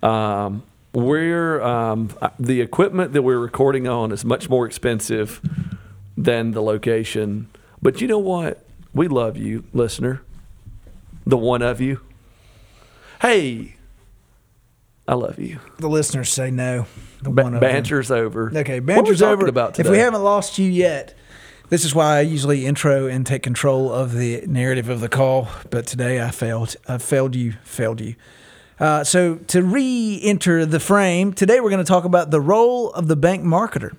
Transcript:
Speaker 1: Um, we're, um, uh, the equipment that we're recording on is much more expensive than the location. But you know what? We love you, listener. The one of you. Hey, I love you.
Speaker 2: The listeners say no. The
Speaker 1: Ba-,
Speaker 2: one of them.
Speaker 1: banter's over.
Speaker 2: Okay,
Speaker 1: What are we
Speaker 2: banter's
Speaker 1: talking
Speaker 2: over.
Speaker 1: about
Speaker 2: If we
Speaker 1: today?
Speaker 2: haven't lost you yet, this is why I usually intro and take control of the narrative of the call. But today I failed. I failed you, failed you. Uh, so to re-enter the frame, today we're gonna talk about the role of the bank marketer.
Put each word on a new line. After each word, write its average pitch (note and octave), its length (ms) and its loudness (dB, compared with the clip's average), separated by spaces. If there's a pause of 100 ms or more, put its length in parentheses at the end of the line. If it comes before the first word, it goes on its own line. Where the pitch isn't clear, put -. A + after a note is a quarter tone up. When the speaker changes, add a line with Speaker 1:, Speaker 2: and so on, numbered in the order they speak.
Speaker 1:
Um, G#2 600 -2 (320)
we're, D#3+ 640 0
um, A2+ 500 -2 (120)
uh, A#2 60 -2 (100)
the B2 220 0
equipment F3+ 540 0
that C#3+ 80 2
we're B2 180 2
recording C3 480 0
on A#2 240 -2
is G2+ 120 -8
much A#2+ 240 -2
more B2+ 160 4
expensive A2 760 -4 (760)
than A#2 360 0
the A2 100 -2
location. G#2+ 880 -2 (340)
But C3 180 4
you A#3+ 60 -2
know G#3+ 140 2
what? F3+ 440 -4 (300)
We D#3+ 140 2
love A#2+ 280 0
you, G#2+ 360 -6
listener. B2 500 -2 (1040)
The B2+ 100 4
one A#2+ 260 0
of A#2+ 180 -2
you. C3 180 -2 (1200)
Hey, D3+ 540 0 (1300)
I - 80 0
love A#2+ 240 -4
you. D#3+ 200 -10 (200)
Speaker 2:
The D#3+ 100 -6
listeners D3 420 -2
say B2+ 200 -4
no. B2+ 360 -4 (360)
The C3+ 80 -6
Speaker 1:
Ba-, C3 120 4
Speaker 2:
one B2 120 0
of A#2+ 60 2
them. C3 120 4
Speaker 1:
banter's C3 380 0
over. A2+ 440 -2
Speaker 2:
Okay, D#3 40 -2
Speaker 1:
What C#3 100 -2
are C3 120 -4
we B2+ 60 -4 (160)
Speaker 2:
banter's G#3 180 4
Speaker 1:
talking G#3+ 140 6
Speaker 2:
over. G3 120 2
Speaker 1:
about A#2+ 320 0
Speaker 2:
If D#3+ 80 2
we F3 60 6
Speaker 1:
today? G3+ 100 6
Speaker 2:
haven't A3+ 200 2
lost G3+ 360 0
you F#3+ 120 2
yet, F3 440 0 (540)
this E3 160 0
is C#3+ 100 -4
why D3+ 240 4
I - 20 4
usually C#3+ 460 0
intro C#3 400 0
and B2+ 200 -2
take C3 160 -2
control C3 500 0
of B2 200 -2
the A#2+ 340 -2
narrative B2+ 420 -2
of B2 120 -4
the A#2 80 -4
call. C3 400 2 (220)
But A#2+ 160 -4
today B2+ 340 -2
I A#2 100 -4
failed. A2+ 460 -4 (100)
I B2+ 120 -6
failed C3+ 360 0
you, A#2+ 200 -2 (100)
failed A2+ 360 -4
you. A2+ 140 -10 (640)
Uh, D3+ 240 0
so F3 340 2
to - 260 0
re-enter G#3 1000 0
the D#3 140 0
frame, F#3+ 540 2
today G#3 260 4
we're A3+ 120 2
gonna F#3+ 120 0
talk F3+ 220 2
about F3 260 2
the D#3 100 2
role A3+ 520 2
of E3 160 -4
the D#3+ 80 2
bank E3+ 260 -2
marketer. E3+ 560 -2